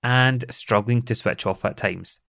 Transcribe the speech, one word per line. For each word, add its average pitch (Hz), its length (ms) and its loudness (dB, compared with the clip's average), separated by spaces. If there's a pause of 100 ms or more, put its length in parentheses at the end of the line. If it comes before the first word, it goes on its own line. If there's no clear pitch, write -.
and 127 480 4
struggling 113 540 0
to 120 100 -2
switch - 320 -2
off 95 200 -2
at - 120 -2
times. 92 420 -6 (140)